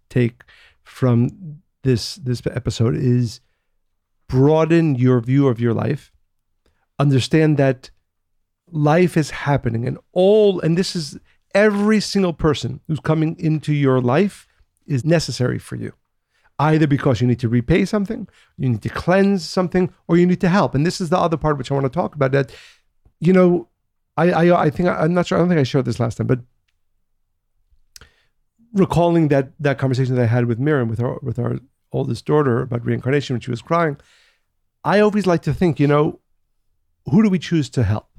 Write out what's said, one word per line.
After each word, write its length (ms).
take 340
from 760
this, 360
this 280
episode 500
is 440
broaden 640
your 280
view 260
of 120
your 140
life. 380
Understand 580
that 320
life 480
is 140
happening, 560
and 100
all, 480
and 180
this 180
is 220
every 440
single 340
person 540
who's 120
coming 400
into 340
your 260
life 460
is 180
necessary 540
for 180
you, 180
either 260
because 360
you 40
need 140
to 100
repay 360
something, 420
you 120
need 140
to 60
cleanse 600
something, 420
or 100
you 100
need 140
to 80
help. 260
And 100
this 160
is 80
the 80
other 200
part 200
which 140
I 20
want 120
to 40
talk 240
about, 200
that, 180
you 140
know, 360
I, 140
I, 340
I 40
think, 200
I'm 240
not 140
sure, 100
I 40
don't 60
think 140
I 20
shared 220
this 140
last 180
time, 100
but 120
recalling 560
that, 300
that 180
conversation 380
that 80
I 40
had 180
with 140
Miriam, 300
with 120
our, 200
with 180
our 200
oldest 340
daughter, 360
about 240
reincarnation 480
when 80
she 100
was 100
crying, 360
I 160
always 260
like 180
to 100
think, 260
you 80
know, 320
who 140
do 60
we 100
choose 320
to 120
help? 220